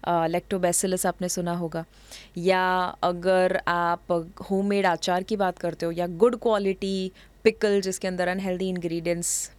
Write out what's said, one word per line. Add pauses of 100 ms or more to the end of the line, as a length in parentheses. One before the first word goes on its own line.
अ,
lactobacillus
आपने
सुना
होगा। (520)
या
अगर
आप (180)
होममेड
अचार
की
बात
करते
हो
या
गुड
क्वालिटी (320)
पिकल
जिसके
अंदर
अनहेल्दी
इंग्रेडिएंट्स